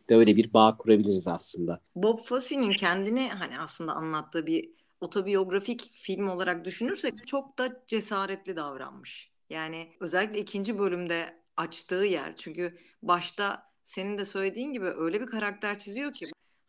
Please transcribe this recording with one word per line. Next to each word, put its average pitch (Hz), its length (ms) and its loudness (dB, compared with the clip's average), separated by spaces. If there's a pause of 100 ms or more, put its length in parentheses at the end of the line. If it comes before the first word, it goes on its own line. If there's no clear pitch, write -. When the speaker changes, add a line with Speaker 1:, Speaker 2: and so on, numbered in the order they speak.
Speaker 1:
De 113 60 10
öyle 107 200 10
bir 113 180 6
bağ 110 240 8
kurabiliriz 101 500 4
aslında. 90 540 -4 (140)
Speaker 2:
Bob 220 300 2
Fosse'nin 262 460 0
kendini 196 580 0
hani 175 300 -8
aslında 160 340 -6
anlattığı 156 520 -4
bir 160 240 -2 (320)
otobiyografik 196 920 -2
film 196 360 -4
olarak 180 360 -2
düşünürsek 240 640 -4
çok 269 300 -6
da 254 300 -4
cesaretli 196 680 -2
davranmış. 135 760 -10 (180)
Yani 160 500 -8
özellikle 190 400 0
ikinci 202 400 -4
bölümde 175 600 -2 (180)
açtığı 165 380 -4 (100)
yer. 175 300 -2
Çünkü 170 420 -8 (240)
başta 175 680 -2 (160)
senin 202 340 -6
de 202 80 -4
söylediğin 202 480 -4
gibi 208 120 -4
öyle 170 360 -2
bir 254 40 -6
karakter 208 540 -4
çiziyor 254 320 -8
ki - 140 -6 (440)